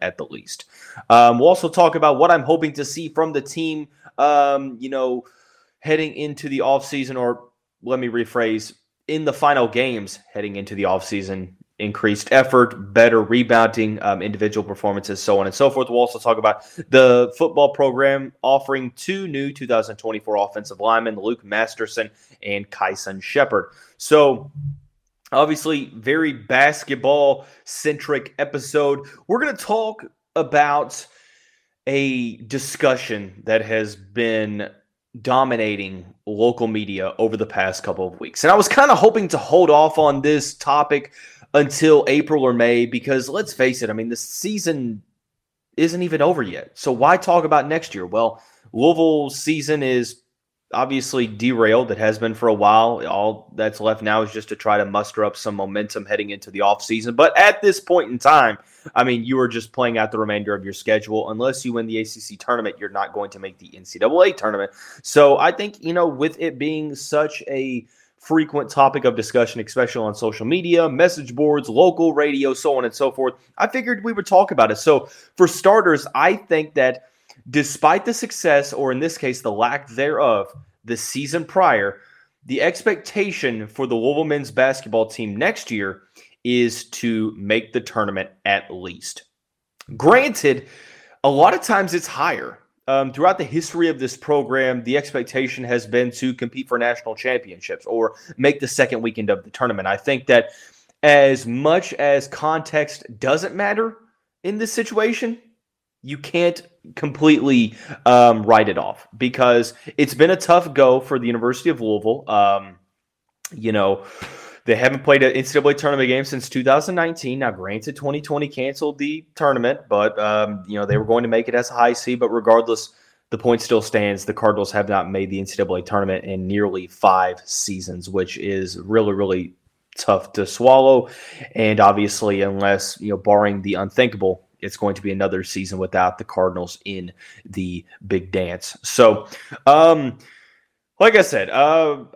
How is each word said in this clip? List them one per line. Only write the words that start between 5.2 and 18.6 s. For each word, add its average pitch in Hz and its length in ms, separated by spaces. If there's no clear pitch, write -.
heading 156 360
into 147 360
the 135 80
offseason, 135 600
or 120 300
let 127 160
me 123 100
rephrase, 113 680
in 156 160
the 143 80
final 139 360
games 117 500
heading 101 260
into 101 180
the 98 80
offseason. 95 720
Increased 104 540
effort, 123 640
better 113 280
rebounding, 113 800
um, 98 200
individual 104 440
performances, 101 560
so 101 160
on 98 60
and 95 100
so 139 140
forth. 131 220
We'll 120 80
also 117 200
talk 113 200
about 107 260
the 123 480
football 143 380
program 135 640
offering 135 520